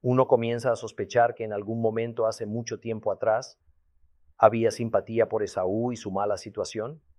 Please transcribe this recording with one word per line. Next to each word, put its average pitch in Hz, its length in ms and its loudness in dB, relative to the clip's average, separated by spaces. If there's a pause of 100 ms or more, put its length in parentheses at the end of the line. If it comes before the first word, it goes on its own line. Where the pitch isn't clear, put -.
Uno 127 200 6
comienza 117 440 2
a 113 60 2
sospechar 117 580 0
que 113 100 -8
en 107 100 -6
algún 107 260 -4
momento 113 460 0
hace 110 180 -4
mucho 110 340 -6
tiempo 110 320 -6
atrás 110 480 -2 (800)
había 113 340 6
simpatía 113 600 0
por 110 120 0
Esaú 101 500 -2
y 113 40 -6
su 110 140 -8
mala 101 260 -2
situación, 107 640 -8 (180)